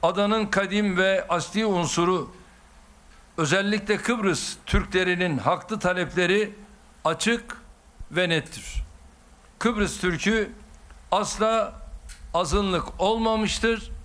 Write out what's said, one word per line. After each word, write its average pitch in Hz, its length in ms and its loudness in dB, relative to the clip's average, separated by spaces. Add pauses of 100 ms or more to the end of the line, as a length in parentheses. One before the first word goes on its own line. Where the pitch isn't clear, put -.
Adanın 202 420 2
kadim 196 520 0
ve 190 320 4
asli 175 360 0
unsuru, 175 680 0 (1040)
özellikle 196 600 2
Kıbrıs 196 580 0 (100)
Türklerinin 180 720 0
haklı 170 420 -2
talepleri 180 760 0 (520)
açık 214 560 -2 (500)
ve 175 180 0
nettir. - 540 -4 (760)
Kıbrıs 208 400 0
Türk'ü 196 520 0 (600)
asla 214 600 0 (600)
azınlık 175 680 0
olmamıştır 220 920 0 (140)